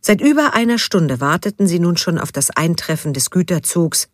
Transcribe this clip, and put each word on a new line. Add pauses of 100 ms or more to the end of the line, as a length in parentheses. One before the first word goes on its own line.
Seit
über
einer
Stunde
warteten
sie
nun
schon
auf
das
Eintreffen
des
Güterzugs